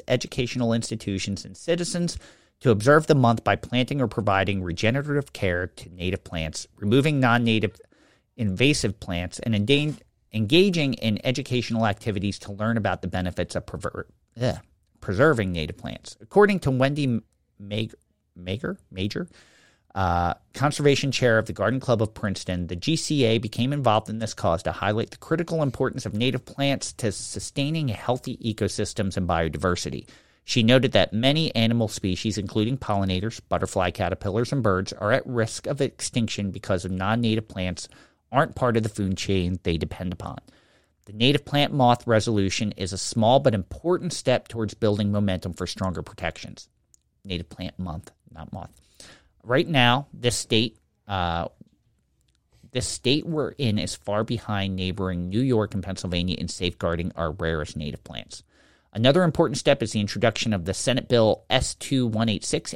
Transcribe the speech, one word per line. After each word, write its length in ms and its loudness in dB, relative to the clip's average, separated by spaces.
educational 680 -2
institutions, 720 -4
and 100 -16
citizens 640 -2
to 120 4
observe 360 6
the 80 6
month 280 4
by 120 4
planting 460 -2
or 60 2
providing 560 2
regenerative 720 0
care 340 0
to 220 -20
native 340 -4
plants, 520 -6
removing 440 2
non-native 560 2
invasive 640 2
plants, 400 -6
and 160 0
endan-, 440 2
engaging 640 4
in 280 -2
educational 600 -2
activities 540 -2
to 120 -14
learn 260 -2
about 240 -2
the 60 -4
benefits 480 -4
of 100 -6
perver-, 400 -8
ugh, 160 0
preserving 520 2
native 260 -6
plants. 440 -14
According 400 4
to 100 0
Wendy 500 0
Mag-, 360 -6
Mager, 400 -6
Major, 360 -4
uh, 400 2
conservation 580 2
chair 280 4
of 80 0
the 60 -8
Garden 260 0
Club 240 2
of 100 -2
Princeton, 540 -4
the 80 -8
G 200 -2
C 280 0
A 160 4
became 340 -2
involved 360 2
in 100 -6
this 160 -6
cause 280 0
to 80 -2
highlight 380 -2
the 80 -20
critical 460 -2
importance 420 -2
of 80 -6
native 320 -2
plants 480 -4
to 180 -2
sustaining 800 -4
a 40 -2
healthy 440 -4
ecosystems 800 -2
and 100 0
biodiversity. 800 -2
She 180 0
noted 300 6
that 220 4
many 420 2
animal 320 2
species, 500 -4
including 400 0
pollinators, 720 -2
butterfly 400 0
caterpillars, 640 -2
and 100 0
birds, 320 0
are 180 -2
at 140 2
risk 400 -2
of 160 -2
extinction 720 -2
because 340 -2
of 60 -6
non-native 560 0
plants 420 -6
aren't 240 2
part 220 2
of 60 2
the 60 -2
food 280 -2
chain 460 0
they 140 0
depend 360 -6
upon. 240 -10
The 80 -18
native 300 2
plant 300 0
moth 320 4
resolution 680 2
is 200 -6
a 40 -6
small 420 4
but 160 4
important 580 -2
step 340 0
towards 260 -4
building 380 2
momentum 420 0
for 120 -6
stronger 380 -4
protections. 640 -10
Native 240 -6
plant 300 -12
month, 320 -10
not 220 -16
moth. 160 -12
Right 240 2
now, 460 4
this 220 0
state, 420 0
uh, 400 -2
this 140 -4
state 400 0
we're 260 -2
in 280 0
is 160 -6
far 300 -2
behind 500 -4
neighboring 540 -2
New 100 -2
York 340 2
and 80 -4
Pennsylvania 560 -2
in 120 -6
safeguarding 640 -4
our 160 -2
rarest 460 -4
native 260 -8
plants. 400 -16
Another 320 6
important 340 2
step 240 2
is 120 -2
the 80 2
introduction 500 0
of 140 0
the 80 -2
Senate 340 0
Bill 420 4
S 260 0
two 320 0
one 200 0
eight 160 0
six, 320 -4